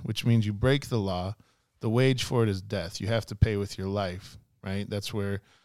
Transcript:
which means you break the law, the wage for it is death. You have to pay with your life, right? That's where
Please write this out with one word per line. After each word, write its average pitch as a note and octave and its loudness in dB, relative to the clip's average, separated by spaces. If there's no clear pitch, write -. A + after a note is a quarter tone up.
which A2 -4
means A2+ 6
you G#2 0
break C3 2
the A#2+ 0
law, F#2+ -2
the A#2 -2
wage B2+ 4
for A#2 2
it G#2+ 4
is F#2+ -2
death. F#2 -6
You G2 -4
have A2 0
to G#2 -8
pay G#2+ 4
with G2+ -4
your F#2+ -4
life, G2 -4
right? G2 -4
That's G2+ -4
where G2+ -2